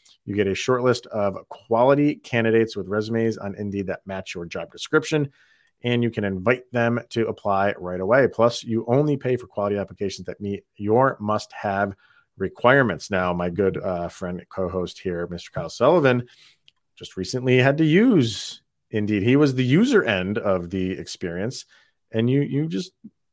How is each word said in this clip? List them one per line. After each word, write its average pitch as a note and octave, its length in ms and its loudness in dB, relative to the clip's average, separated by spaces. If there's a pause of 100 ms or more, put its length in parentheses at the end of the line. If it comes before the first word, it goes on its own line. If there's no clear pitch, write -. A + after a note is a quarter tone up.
(240)
you G2+ 100 -8
get G2+ 140 2
a F#2+ 80 0
short B2+ 260 0
list B2 240 2
of G2+ 420 -4
quality C#3 680 2
candidates A2+ 600 2
with F#2 120 -8
resumes A2 500 -2
on G2 160 -10
Indeed G2+ 320 -6
that - 180 -8
match F#2+ 300 -10
your F2 120 -10
job - 260 -10
description, D3+ 580 -2 (540)
and A#2+ 180 2
you A#2 80 2
can G#2+ 140 0
invite G2 480 0
them A#2 260 2 (120)
to A2+ 180 0
apply G2+ 500 0
right F2+ 220 -8
away. A#2 260 4
Plus, A#2 380 2
you A2+ 240 -4
only C#3+ 280 2
pay B2+ 200 -2
for B2 100 -8
quality G2+ 300 -2
applications F#2+ 500 -6
that - 140 -12
meet G2+ 240 -8 (100)
your A2+ 460 2
must-have G#2 720 -4 (420)
requirements. G#2+ 760 0
Now, F#2 200 0
my F2 160 -2
good, F2 320 0
uh, F2 280 -4
friend, F2+ 400 -10
co-host F2+ 500 -6
here, F2 320 -6
Mister - 220 -12
Kyle E2+ 180 -8
Sullivan, B2+ 560 2 (720)
just - 200 -16
recently B2+ 420 0
had C#3 200 4
to E3 60 4
use D#3+ 760 2 (280)
Indeed. G#2 360 0
He B2 100 4
was C#3 200 4
the B2+ 100 0
user G3+ 380 4
end G2+ 360 0
of F2+ 320 0
the F#2 220 -2
experience, F2+ 720 -8 (460)
and A2+ 180 0
you, C#3 120 2
you D3 260 -4
just, F3+ 240 -6 (400)